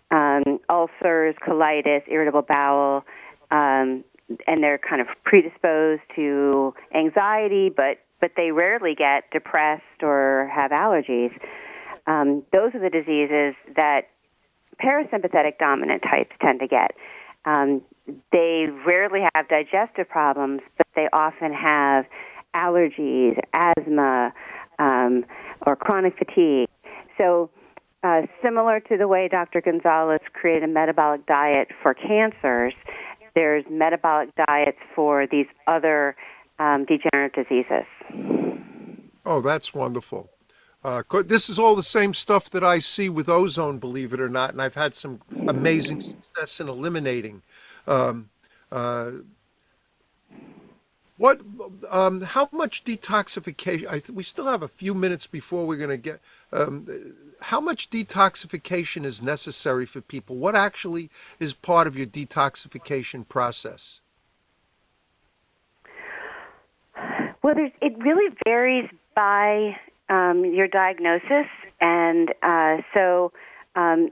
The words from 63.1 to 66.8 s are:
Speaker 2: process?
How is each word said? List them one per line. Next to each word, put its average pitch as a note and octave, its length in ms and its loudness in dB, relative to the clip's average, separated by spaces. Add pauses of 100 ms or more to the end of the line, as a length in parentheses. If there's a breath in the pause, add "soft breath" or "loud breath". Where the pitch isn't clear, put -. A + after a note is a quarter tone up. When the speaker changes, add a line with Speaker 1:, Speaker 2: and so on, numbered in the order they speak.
Speaker 2:
process? - 760 -6 (3500 loud breath)